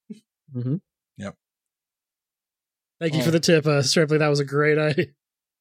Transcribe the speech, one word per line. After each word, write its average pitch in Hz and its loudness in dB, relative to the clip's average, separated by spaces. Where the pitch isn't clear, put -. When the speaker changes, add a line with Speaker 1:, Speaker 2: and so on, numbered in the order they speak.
Speaker 1:
Mm-hmm. 127 -4
Speaker 2:
Yep. 101 -12
Speaker 3:
Thank 165 -2
you 156 0
Speaker 1:
Oh. - -2
Speaker 3:
for 165 2
the 160 2
tip, 156 2
uh, 143 2
Stripley. 151 2
That 151 2
was 143 0
a 143 -4
great 147 0
<laughs> - -
idea. 151 0